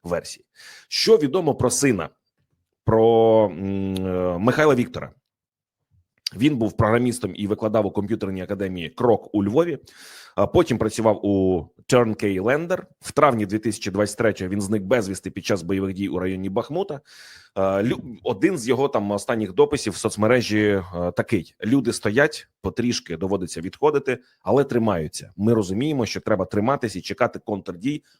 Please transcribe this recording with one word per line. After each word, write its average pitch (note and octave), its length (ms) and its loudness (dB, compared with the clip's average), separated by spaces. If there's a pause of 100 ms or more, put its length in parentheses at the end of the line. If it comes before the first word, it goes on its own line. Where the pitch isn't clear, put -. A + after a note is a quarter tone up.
версії. - 420 -8 (420)
Що - 300 4
відомо D3+ 380 0
про B2 140 2
сина, G#2+ 400 0 (720)
про, A2+ 640 6
м, G2 500 -4 (120)
е, F2+ 300 -2
Михайла B2+ 380 4
Віктора? G#2+ 360 -4 (1300)
Він C#3 200 2
був G#2+ 200 -2
програмістом A2+ 580 0
і G2+ 120 -6
викладав G#2+ 380 0
у F#2 60 -4
комп'ютерній G2 500 -4
академії F#2 480 -6
«Крок» A#2 460 0
у G#2 80 2
Львові. C#3+ 360 0 (560)
А G2 120 2
потім D#3+ 300 2
працював A2 480 0
у F#2+ 400 2 (220)
Turnkey G#2+ 540 2
Lender. E3 420 -2 (180)
В - 100 -14
травні B2+ 340 4
дві G#2 140 -4
тисячі G#2 320 -6
двадцять G2+ 260 -2
третього G2 320 0
він G2+ 120 -4
зник G2+ 220 -2
безвісти G2 460 -2
під F#2 160 -12
час G2+ 160 -2
бойових F#2+ 320 -4
дій F#2+ 140 -6
у E2+ 120 -4
районі F#2 300 -4
Бахмута. C#3+ 520 -6 (540)
Е, G2 60 -2
лю-, G#2 640 -2
один B2 340 0
з A#2 100 -6
його C3 200 2
там G#2 240 -2
останніх G2+ 420 -2
дописів C#3+ 400 2
в - 40 -8
соцмережі, G#2+ 640 2
е, F2+ 500 0
такий: - 520 -4
«Люди A#2 300 2
стоять, C3+ 540 0 (140)
потрішки A2+ 560 -4
доводиться F#2 440 -4
відходити, C3+ 580 0 (220)
але B2+ 220 2
тримаються. A2 760 -2
Ми G#2+ 160 2
розуміємо, A2+ 520 0
що F#2 160 -8
треба F#2+ 240 -2
триматись A2+ 500 -2
і F2 60 -8
чекати - 380 -4
контрдій G2+ 640 -8 (160)